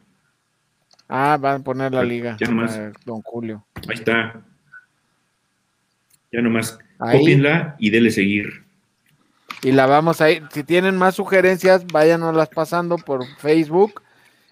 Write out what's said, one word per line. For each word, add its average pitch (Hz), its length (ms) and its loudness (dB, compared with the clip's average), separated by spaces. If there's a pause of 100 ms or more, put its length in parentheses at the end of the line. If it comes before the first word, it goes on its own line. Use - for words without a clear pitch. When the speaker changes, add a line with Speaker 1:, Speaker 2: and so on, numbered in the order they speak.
(1080)
Speaker 1:
Ah, 139 320 0
van 139 200 -2
a 131 40 -16
poner 131 280 -6
la 131 100 0
Speaker 2:
Ya, 120 60 -2
Speaker 1:
liga, 120 300 -6
Speaker 2:
ya 113 100 -4
nomás. 117 280 -2
Speaker 1:
ah, 107 160 -12 (120)
don 113 180 -12
Julio. 110 420 -12 (240)
Speaker 2:
Ahí 113 60 -6
está. 113 480 -4 (1900)
Ya 117 100 -2
nomás, 113 360 -2 (200)
Speaker 1:
Ahí. 117 220 2
Speaker 2:
cópienla 147 580 2
y 107 120 0
denle 113 200 4
seguir. 101 540 -2 (1000)
Speaker 1:
Y 131 100 0
la 135 140 6
vamos 156 340 2
a 156 100 4
ir, 160 200 0
si 147 140 -8
tienen 185 320 0
más 185 180 2
sugerencias, 185 720 2
váyanoslas 165 640 2
pasando 170 460 -4
por 139 280 -6 (140)
Facebook 160 640 0 (500)